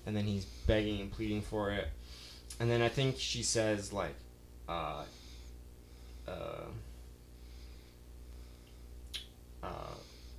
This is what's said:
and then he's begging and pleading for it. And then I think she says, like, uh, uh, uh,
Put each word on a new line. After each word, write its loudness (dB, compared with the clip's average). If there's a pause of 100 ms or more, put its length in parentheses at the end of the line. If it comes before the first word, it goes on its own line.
and 4
then 4
he's 2
begging 6
and -2
pleading 2
for 2
it. 2 (720)
And 6
then 8
I 8
think 4
she 2
says, 6
like, 2 (520)
uh, 0 (1200)
uh, -4 (3000)
uh, -2 (440)